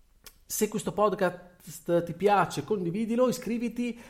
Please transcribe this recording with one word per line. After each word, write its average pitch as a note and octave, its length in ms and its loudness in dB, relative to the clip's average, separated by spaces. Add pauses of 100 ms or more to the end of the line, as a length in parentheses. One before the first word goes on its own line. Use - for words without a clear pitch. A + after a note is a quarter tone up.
(480)
Se G#3+ 200 0
questo G3 240 -4
podcast F3+ 1120 0
ti E3+ 100 -8
piace, F#3 480 2
condividilo, G#3+ 640 0
iscriviti A#3 840 -4